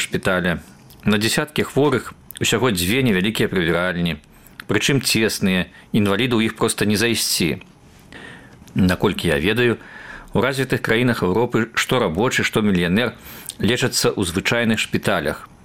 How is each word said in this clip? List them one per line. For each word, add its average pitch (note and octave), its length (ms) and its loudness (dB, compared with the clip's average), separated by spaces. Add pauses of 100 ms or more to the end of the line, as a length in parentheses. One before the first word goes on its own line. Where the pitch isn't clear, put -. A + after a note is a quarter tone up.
шпіталя. F2+ 560 0 (500)
На G#2+ 80 4
дзясяткі A2 460 0
хворых C3 500 0 (240)
усяго A#2+ 320 2
дзве F#2+ 380 0
невялікія G#2+ 420 0
прыбіральні, F2 720 0 (480)
прычым C3 340 0
цесныя, G2 680 0 (240)
інваліду A2 420 2
ў A2 140 2
іх - 80 -10
проста A2 260 0
не G#2 160 2
зайсці. G#2+ 600 0 (1120)
Наколькі F2+ 560 2
я D2 100 2
ведаю, A2 380 2 (560)
у G2+ 80 2
развітых C3 400 -2
краінах A#2 400 2
Еўропы A2+ 500 0
што - 300 0
рабочы, G#2 420 0
што - 160 0
мільянер G2+ 540 2 (420)
лечацца A#2+ 540 0
ў G2+ 160 0
звычайных A2 560 0
шпіталях. F2+ 640 -2 (160)